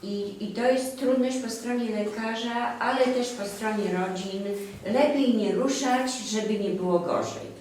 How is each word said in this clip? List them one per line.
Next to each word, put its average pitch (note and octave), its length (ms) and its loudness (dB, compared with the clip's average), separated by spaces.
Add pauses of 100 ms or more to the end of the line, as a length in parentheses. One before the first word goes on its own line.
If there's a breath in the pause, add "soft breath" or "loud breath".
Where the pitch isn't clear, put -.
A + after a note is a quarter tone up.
i, G3+ 420 -4
i G#3 80 -6
to A3+ 80 -4 (100)
jest C4 280 0
trudność B3+ 380 2
po A3+ 120 -4
stronie A#3+ 400 -2 (140)
lekarza, A3+ 760 -2
ale C4 260 2
też B3 240 0
po G3+ 160 -6
stronie G#3 380 -2 (240)
rodzin. F#3+ 340 -6 (520 loud breath)
Lepiej C4+ 440 6
nie G3+ 140 2
ruszać, B3+ 600 2
żeby G#3+ 480 -2
nie G3 100 0
było F3+ 300 2
gorzej. - 480 -2 (140)